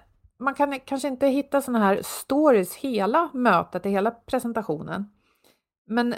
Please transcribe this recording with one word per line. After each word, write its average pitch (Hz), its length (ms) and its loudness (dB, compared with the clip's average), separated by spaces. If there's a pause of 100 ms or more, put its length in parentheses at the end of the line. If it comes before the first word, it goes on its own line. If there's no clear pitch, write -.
(400)
man 269 160 -2
kan 277 240 0
kanske 269 280 -6
inte 269 200 0
hitta 277 340 0
såna 247 180 -2
här 202 240 4
stories 214 720 2
hela 262 580 0
mötet, 190 520 2
hela 202 260 0
presentationen. 202 1000 -6 (760)
Men 240 320 -2